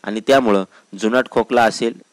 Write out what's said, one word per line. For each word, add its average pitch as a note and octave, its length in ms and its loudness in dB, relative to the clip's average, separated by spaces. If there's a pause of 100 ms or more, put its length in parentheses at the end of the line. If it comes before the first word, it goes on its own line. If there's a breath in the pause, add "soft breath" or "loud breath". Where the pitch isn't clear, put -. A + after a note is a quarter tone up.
आणि G#2+ 240 -8
त्यामुळं A2+ 380 2 (340 soft breath)
जुनाट A#2+ 320 -2
खोकला A#2+ 340 0
असेल A#2 280 -2 (200)